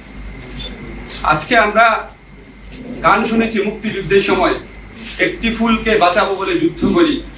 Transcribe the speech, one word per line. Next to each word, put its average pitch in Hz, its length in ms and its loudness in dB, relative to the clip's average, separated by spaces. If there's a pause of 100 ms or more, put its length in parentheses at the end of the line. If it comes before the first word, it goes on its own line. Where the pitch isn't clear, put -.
(1200)
আজকে - 340 2
আমরা 214 540 4 (920)
গান 202 220 4
শুনেছি 226 380 0
মুক্তিযুদ্ধের 196 580 0
সময়, 180 340 2 (640)
"একটি - 320 -2
ফুলকে 226 480 2
বাঁচাবো 180 360 4
বলে 185 240 -2
যুদ্ধ 165 360 0
করি।" 165 280 2 (160)